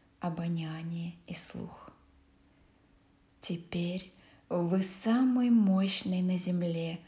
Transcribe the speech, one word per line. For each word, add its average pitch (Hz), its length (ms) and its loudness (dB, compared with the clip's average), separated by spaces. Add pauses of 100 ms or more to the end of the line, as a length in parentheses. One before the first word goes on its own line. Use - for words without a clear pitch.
(200)
обоняние 170 960 -6 (100)
и 180 80 -12
слух. - 580 -14 (1500)
Теперь 175 720 -6 (340)
вы 175 360 2
самый 247 640 2
мощный 190 720 4
на 180 160 2
Земле 170 720 -2